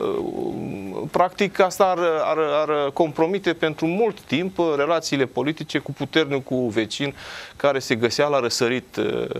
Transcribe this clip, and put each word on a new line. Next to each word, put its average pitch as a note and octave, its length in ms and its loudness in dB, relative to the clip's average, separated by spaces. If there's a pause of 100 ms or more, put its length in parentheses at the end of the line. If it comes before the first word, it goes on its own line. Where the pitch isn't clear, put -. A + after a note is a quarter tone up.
(180)
uh, - 920 -6
practic, F3+ 480 2
asta F#3+ 240 2
ar, F#3 140 4 (260)
ar, D#3 140 0
ar D3 540 2
compromite E3 640 0
pentru D#3+ 320 -2
mult F#3+ 340 0
timp, F#3 380 -2
uh, E3 200 2
relațiile D3 480 2
politice D3 520 -2
cu C#3 140 -4
puternicul C#3 760 0
vecin A2+ 480 -2 (400)
care C#3 240 2
se B2+ 160 0
găsea A#2+ 320 2
la C#3+ 120 2
răsărit, A#2+ 560 0
uh, A#2 300 0 (140)